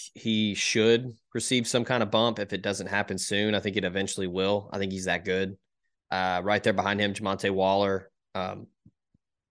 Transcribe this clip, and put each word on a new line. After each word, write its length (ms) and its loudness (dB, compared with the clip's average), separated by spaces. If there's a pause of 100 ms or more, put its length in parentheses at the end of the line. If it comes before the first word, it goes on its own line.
(140)
he 420 0
should 560 4 (220)
receive 340 0
some 180 0
kind 180 2
of 80 -2
bump 280 2
if 120 -6
it 100 -4
doesn't 260 -4
happen 300 -2
soon. 380 0
I 40 2
think 180 -2
it 80 0
eventually 420 -4
will. 460 -2
I 40 -6
think 140 -4
he's 140 -6
that 200 0
good. 300 -2 (560)
Uh, 320 0
right 180 2
there 120 2
behind 260 0
him, 140 0
Jamonte 380 -2
Waller. 580 2 (260)
Um, 320 -8 (840)